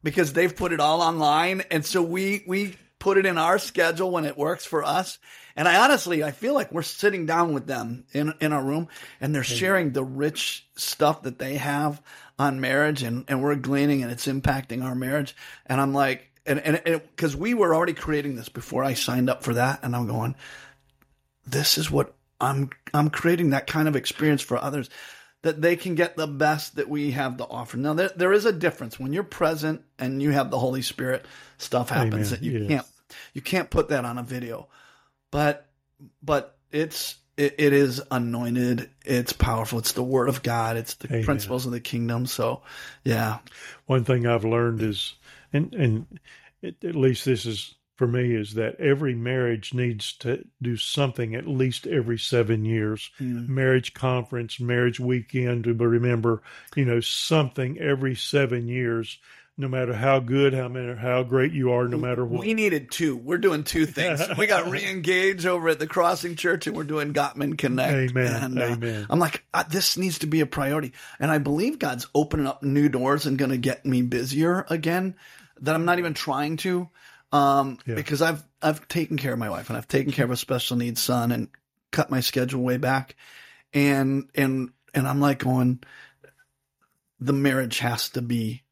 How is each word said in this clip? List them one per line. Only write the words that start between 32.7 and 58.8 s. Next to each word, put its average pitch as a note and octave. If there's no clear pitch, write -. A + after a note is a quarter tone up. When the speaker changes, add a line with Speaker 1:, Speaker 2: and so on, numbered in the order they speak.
Speaker 1:
you C#3
can't -
put E3
that C3
on A#2+
a B2
video, A#2+
but, D3
but C#3+
it's, D#3
it, C#3+
it D3
is C#3
anointed. A#2+
It's B2
powerful. A2+
It's -
the -
word B2+
of B2+
God. A#2
It's A2+
the -
Speaker 2:
Amen. A2+
Speaker 1:
principles B2+
of A#2+
the A#2+
kingdom. A#2
So, A#2+
yeah. A2+
Speaker 2:
One B2+
thing B2
I've A#2
learned A#2
is, G#2
and, D3+
and A#2+
it, -
at E3+
least C3
this B2
is G#2+
for B2+
me, A#2+
is G#2+
that A2
every C#3+
marriage A#2
needs A#2+
to -
do B2
something A#2+
at C3
least C3
every A#2
seven A2+
years. G#2+
Speaker 1:
Mm. A#2+
Speaker 2:
Marriage C3
conference, B2
marriage A#2+
weekend, B2
to A#2
remember, A#2
you C#3
know, A#2+
something C#3
every C3+
seven B2
years, A#2